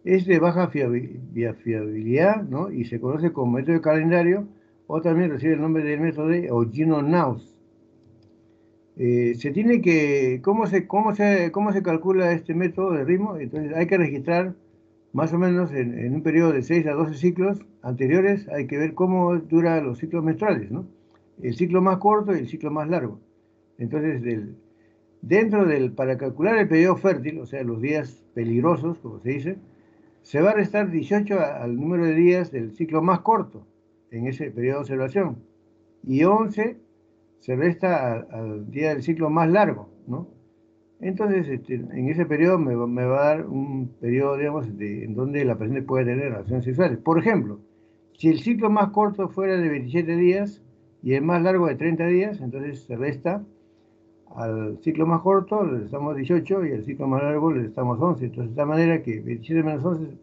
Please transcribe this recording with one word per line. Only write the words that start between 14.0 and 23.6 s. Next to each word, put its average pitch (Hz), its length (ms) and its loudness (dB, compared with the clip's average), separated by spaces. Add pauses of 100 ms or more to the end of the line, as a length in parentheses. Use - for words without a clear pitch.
más 160 200 0
o 170 60 0
menos 180 340 2
en, 120 260 -4
en 123 160 -2
un 151 80 -4
periodo 160 300 4
de 131 100 0
seis 160 240 2
a 151 60 0
doce 156 220 -2
ciclos 180 500 0 (180)
anteriores, 165 640 0
hay 143 180 -4
que 143 120 -6
ver 156 160 -2
cómo 180 420 2
dura 165 440 2
los 123 180 -4
ciclos 165 240 -4
menstruales, 160 480 0
¿no? 175 160 -8 (560)
El 120 120 -4
ciclo 175 280 2
más 190 160 2
corto 208 360 2
y 156 40 0
el 127 80 -6
ciclo 151 240 -8
más 151 180 -4
largo. 131 300 -4 (600)